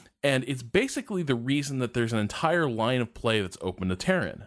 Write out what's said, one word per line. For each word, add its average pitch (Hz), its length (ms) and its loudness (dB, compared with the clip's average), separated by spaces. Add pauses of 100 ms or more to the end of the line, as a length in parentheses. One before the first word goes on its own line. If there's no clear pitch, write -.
(220)
And 135 260 2
it's 131 140 -4
basically 208 600 0
the 139 120 2
reason 135 460 0
that 123 120 -2
there's 117 220 0
an 110 60 2
entire 156 500 2
line 120 320 2
of 110 100 -4
play 110 300 0
that's 92 180 -6
open 92 300 -2
to 90 60 0
Terran, 170 500 -2